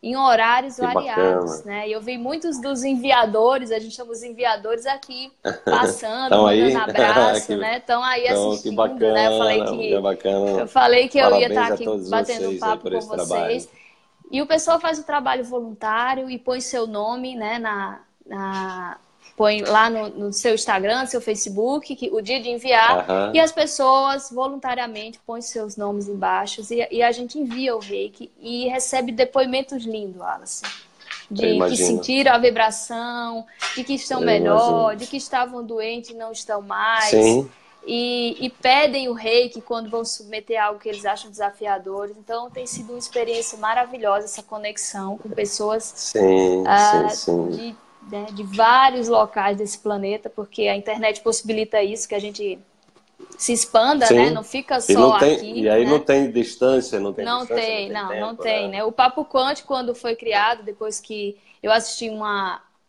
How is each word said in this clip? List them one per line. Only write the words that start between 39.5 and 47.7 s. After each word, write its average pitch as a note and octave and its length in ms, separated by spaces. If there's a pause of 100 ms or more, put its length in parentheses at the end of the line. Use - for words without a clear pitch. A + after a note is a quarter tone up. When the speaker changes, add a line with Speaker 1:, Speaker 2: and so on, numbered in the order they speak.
Speaker 1:
quando A3+ 300
vão A3+ 160
submeter G#3+ 580
algo G#3 160
que - 80
eles G3+ 160
acham G#3 280
desafiadores. G3+ 840
Então, A#3 320
tem B3 200
sido A#3 240
uma B3 80
experiência A#3 580
maravilhosa A3 680
essa G#3+ 180
conexão G#3 760
com A3 140
pessoas, G#3+ 640
Speaker 2:
Sim, F#2 720
Speaker 1:
ah, G2+ 420
Speaker 2:
sim, - 0
sim. E3+ 400
Speaker 1:
de, A3+ 260 (360)